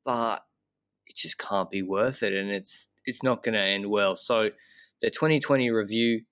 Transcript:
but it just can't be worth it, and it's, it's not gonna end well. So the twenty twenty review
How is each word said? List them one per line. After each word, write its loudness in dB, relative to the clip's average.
but 0
it -10
just -2
can't -2
be -2
worth 0
it, 0
and -2
it's, -6
it's -8
not 0
gonna 0
end 0
well. 2
So 0
the 0
twenty 2
twenty 2
review 0